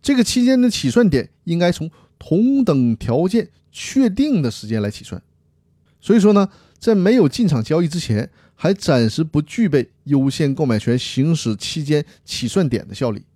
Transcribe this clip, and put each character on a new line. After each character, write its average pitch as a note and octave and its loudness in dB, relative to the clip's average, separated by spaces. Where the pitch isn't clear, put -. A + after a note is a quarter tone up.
这 C#4 0
个 B3 4
期 B3 0
间 B3+ 4
的 B3 4
起 - -2
算 A3+ 4
点 C#3+ 0
应 E3+ -4
该 F3 4
从 D#3+ -6
同 B3+ 2
等 B2+ 2
条 C3 -2
件 G#3+ -2
确 - 0
定 B3 0
的 A#2+ -2
时 - -14
间 A2 -2
来 G2+ -2
起 - -14
算。 - -14
所 - 2
以 A#3 6
说 G3+ 6
呢， G3+ 2
在 A3+ 0
没 F#3+ 4
有 G3+ 4
进 A3+ 0
场 C3 0
交 D#3+ 0
易 F3 0
之 E3 -4
前， A2+ -4
还 F3+ 0
暂 B2 2
时 D#3 -2
不 D#3 -2
具 G3+ -2
备 C3+ -4
优 C#3 2
先 C#3 -2
购 D#3 -2
买 A#2 0
权 A#2+ -2
行 D3 -2
使 A2+ -4
期 - -8
间 D3 -2
起 - -8
算 F3+ -2
点 A#2 -4
的 G2 -14
效 A#2 -4
力。 G2+ -10